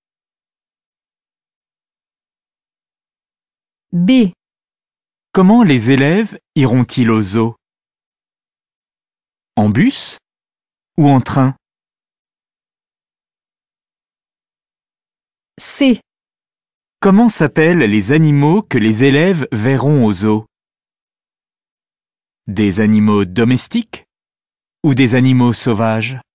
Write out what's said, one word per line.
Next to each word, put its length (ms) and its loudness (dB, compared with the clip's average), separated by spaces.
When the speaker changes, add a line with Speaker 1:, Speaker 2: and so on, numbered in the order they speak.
Speaker 1:
B. 400 0
Speaker 2:
Comment 320 2
les 280 0
élèves 460 -2
iront-ils 560 0
au 100 0
zoo ? 340 -4
En 140 0
bus 480 -2
ou 100 4
en 140 2
train ? 340 -2
Speaker 1:
C. 400 0
Speaker 2:
Comment 300 4
s'appellent 500 0
les 320 0
animaux 520 2
que 140 -4
les 280 0
élèves 480 0
verront 500 0
au 80 0
zoo ? 340 -2
Des 340 -2
animaux 420 2
domestiques 840 -4
ou 120 0
des 200 2
animaux 380 2
sauvages ? 680 -4